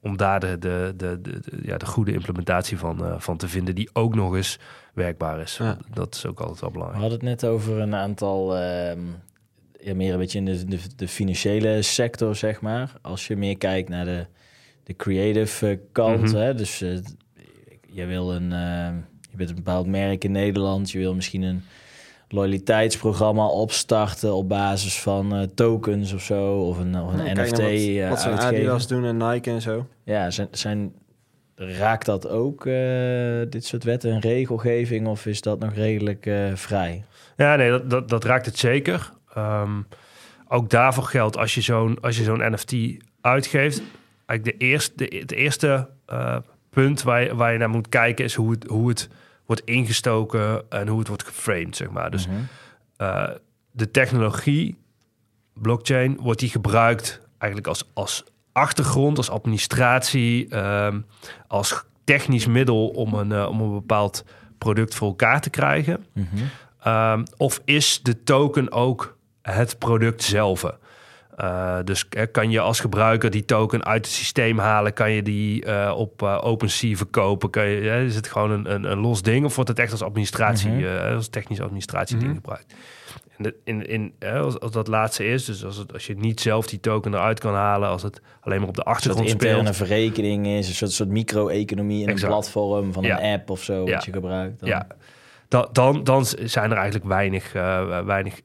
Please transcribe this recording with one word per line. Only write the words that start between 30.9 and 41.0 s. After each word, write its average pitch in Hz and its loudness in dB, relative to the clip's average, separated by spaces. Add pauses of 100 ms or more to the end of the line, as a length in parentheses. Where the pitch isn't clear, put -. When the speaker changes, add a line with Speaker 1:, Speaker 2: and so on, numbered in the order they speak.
Speaker 3:
raakt 95 -2
dat 95 -2
ook, 127 -2
eh, 127 -2 (760)
dit 117 -8
soort 120 -6
wetten 117 0
en 110 0
regelgeving, 120 0
of 107 -4
is 104 -4
dat 107 -2
nog 110 -4
redelijk, 104 0
eh, 104 0 (180)
vrij? 95 -2 (340)
Speaker 1:
Ja, 147 6
nee, 127 6
dat, 127 2
dat, 123 0
dat 113 0
raakt 127 2
het 117 -6
zeker. 139 0 (220)
Ehm, 107 -2 (760)
ook 120 0
daarvoor 127 4